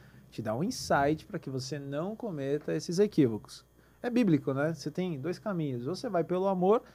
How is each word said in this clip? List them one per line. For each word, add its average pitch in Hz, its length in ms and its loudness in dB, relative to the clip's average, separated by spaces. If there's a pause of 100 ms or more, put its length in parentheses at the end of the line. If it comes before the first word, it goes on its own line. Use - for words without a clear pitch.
(300)
te - 120 -10
dar 107 120 -2
um 131 80 -2
insight 156 640 0
pra - 140 -10
que 151 100 -10
você 131 300 -6
não 143 360 -6
cometa 151 600 -4
esses 165 240 -2
equívocos. 151 680 2 (380)
É 254 80 -4
bíblico, 185 420 4
né? 151 220 0
Você 156 160 -8
tem 180 280 -4
dois 165 200 -6
caminhos. 147 480 -4
Ou 165 80 -4
você 240 160 -8
vai 175 140 2
pelo 180 240 0
amor, 190 340 4 (120)